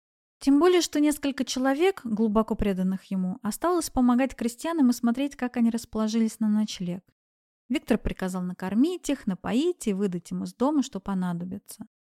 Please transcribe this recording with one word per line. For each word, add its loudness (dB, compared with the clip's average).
Тем 4
более, 6
что 0
несколько 0
человек, 0
глубоко 0
преданных -2
ему, -4
осталось -2
помогать 2
крестьянам 0
и 4
смотреть, -2
как -6
они 4
расположились -2
на 0
ночлег. -2
Виктор 0
приказал -4
накормить 0
их, -2
напоить -2
и 0
выдать -4
им -6
из -10
дома, 0
что -8
понадобится. -6